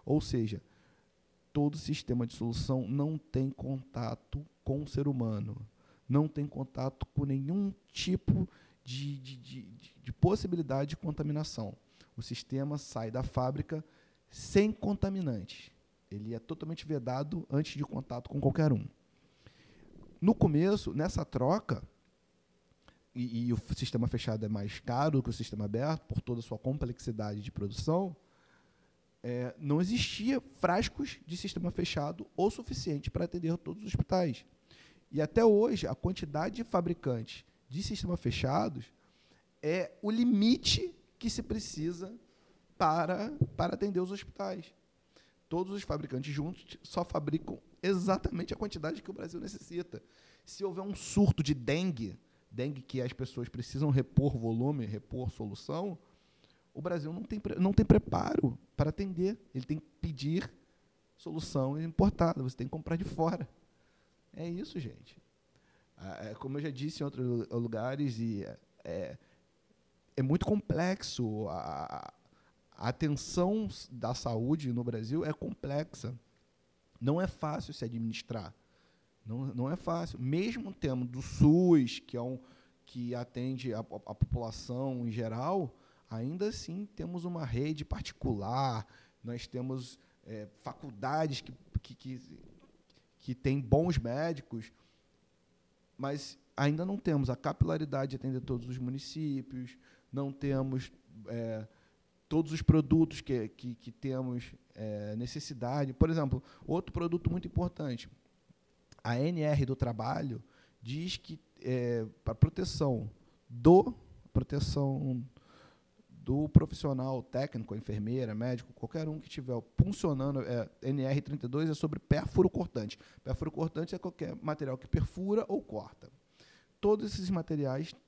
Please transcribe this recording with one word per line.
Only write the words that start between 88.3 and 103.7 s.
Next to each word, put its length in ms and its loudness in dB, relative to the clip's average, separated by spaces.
nós 240 -8
temos, 500 -6
é, 200 -10
faculdades 800 -4
que, 120 -14
que, 140 -16
que, 260 -10
que 160 -6
têm 260 0
bons 380 4
médicos, 760 -4
mas 400 -6
ainda 300 2
não 100 -2
temos 340 2
a 60 -2
capilaridade 760 0
de 60 -6
atender 240 -4
todos 280 -4
os 80 -6
municípios, 960 -6
não 180 -4
temos, 600 -2
é, 400 -6
todos 220 0
os 100 -4
produtos 600 6
que, 280 -2
que, 240 -10